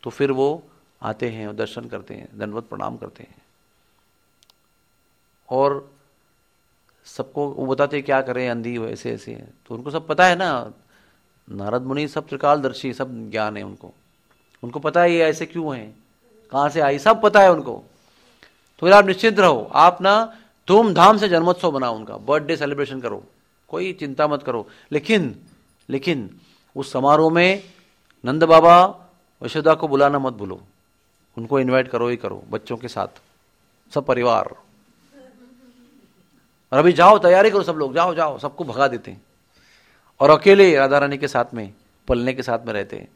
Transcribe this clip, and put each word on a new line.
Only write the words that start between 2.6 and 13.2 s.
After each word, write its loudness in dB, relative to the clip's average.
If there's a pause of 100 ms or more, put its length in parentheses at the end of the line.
प्रणाम -12
करते -20
हैं -20 (2250)
और -4 (1120)
सबको -10
वो -10
बताते -2
हैं -8
क्या 0
करें, -6
अंधी -8
हो, -8
ऐसे -10
ऐसे -12
है। -20 (180)
तो -14
उनको -12
सब -10
पता 2
है 2
ना, -6 (760)
नारद -6
मुनि -8
सब -10
त्रिकालदर्शी, -4
सब -12